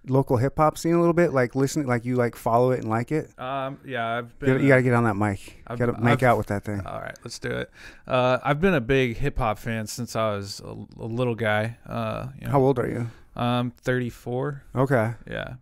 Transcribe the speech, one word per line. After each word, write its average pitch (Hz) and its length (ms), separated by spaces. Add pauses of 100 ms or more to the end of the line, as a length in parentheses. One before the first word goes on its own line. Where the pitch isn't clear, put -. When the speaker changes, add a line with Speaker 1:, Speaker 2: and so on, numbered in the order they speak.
Speaker 1:
local 135 300
hip 135 200
hop 156 200
scene 170 180
a 175 40
little 170 140
bit, 165 200
like, 127 200
listening, 139 320
like, 120 180
you, 123 120
like, 120 200
follow 123 360
it 127 80
and 113 100
like 117 220
it? 151 160 (120)
Speaker 2:
Um, 135 460
yeah, 117 320
I've 120 80
Speaker 1:
You - 220
gotta, 131 60
Speaker 2:
been 135 100
Speaker 1:
you 139 60
gotta 131 100
Speaker 2:
a 123 40
Speaker 1:
get 123 120
on 117 80
that 107 120
mic. 101 520
Speaker 2:
I've, 123 100
Speaker 1:
Gotta 120 240
make 120 220
Speaker 2:
I've - 0
Speaker 1:
out 117 160
with 104 80
that 101 160
thing. 104 200
Speaker 2:
All 101 160
right, - 240
let's - 140
do 120 140
it. 123 180 (380)
Uh, 127 360
I've 143 160
been 185 140
a 139 80
big 123 360
hip 135 200
hop 107 220
fan 113 260
since 117 300
I 110 160
was 101 300
a, 110 120 (260)
a 117 60
little 117 300
guy. 107 500
Uh, 110 440 (100)
you 113 80
know. 120 40
Speaker 1:
How 139 100
old 131 180
are - 80
you? 117 200 (280)
Speaker 2:
I'm 123 340
thirty-four. 127 920 (120)
Speaker 1:
Okay. 123 380 (160)
Speaker 2:
Yeah. 113 320